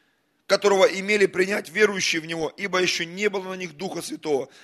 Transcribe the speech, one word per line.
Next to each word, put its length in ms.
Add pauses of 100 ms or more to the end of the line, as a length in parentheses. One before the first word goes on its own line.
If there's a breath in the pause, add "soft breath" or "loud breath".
(500)
которого 360
имели 420
принять 420
верующие 520
в 40
Него, 320
ибо 240
еще 240
не 240
было 200
на 40
них 240
Духа 240
Святого, 480 (140 loud breath)